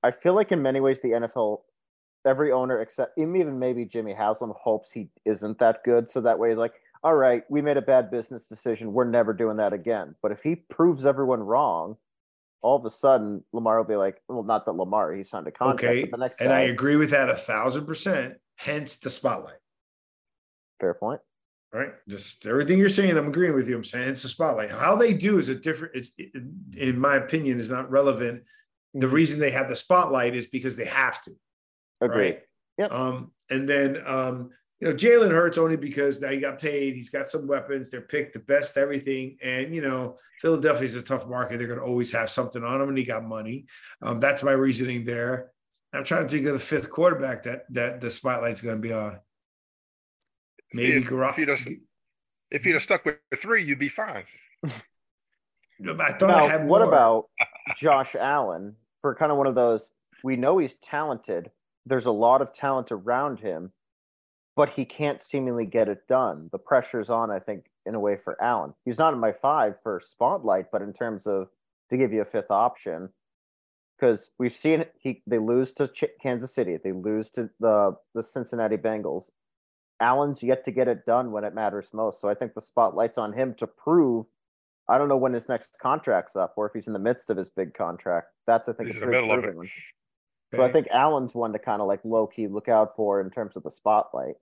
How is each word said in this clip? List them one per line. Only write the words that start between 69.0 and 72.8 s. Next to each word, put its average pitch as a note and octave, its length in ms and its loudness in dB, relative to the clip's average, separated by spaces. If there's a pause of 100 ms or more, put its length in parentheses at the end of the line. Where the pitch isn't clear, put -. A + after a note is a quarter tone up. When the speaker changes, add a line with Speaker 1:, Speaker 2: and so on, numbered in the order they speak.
Speaker 1:
in B2+ 60 -4
my A2+ 120 2
five C3+ 500 0
for F#2+ 220 -6
spotlight, A#2 680 0
but G#2+ 100 -2
in G2+ 120 -10
terms A2+ 320 -8
of G2 220 -4 (420)
to B2+ 80 -2
give B2+ 140 2
you A2 100 0
a G2+ 40 0
fifth - 260 -4
option, G2 580 0 (920)